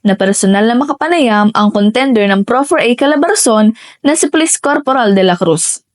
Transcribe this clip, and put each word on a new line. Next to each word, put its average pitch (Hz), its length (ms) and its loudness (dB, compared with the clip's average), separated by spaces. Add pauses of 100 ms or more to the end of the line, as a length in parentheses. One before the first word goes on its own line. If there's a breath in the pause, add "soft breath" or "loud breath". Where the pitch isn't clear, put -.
na 196 80 2
personal 196 480 0
na 233 160 0
makapanayam 277 800 0
ang 208 160 0
contender 220 520 0
ng 196 200 0
Pro 254 160 0
four 294 160 -2
A 233 160 0
Calabarzon 277 800 0 (280 loud breath)
na 294 120 0
si 294 160 -2
Police 320 320 -2
Corporal 269 480 0
de 190 160 2
la 180 80 2
Cruz. 170 480 -2 (120)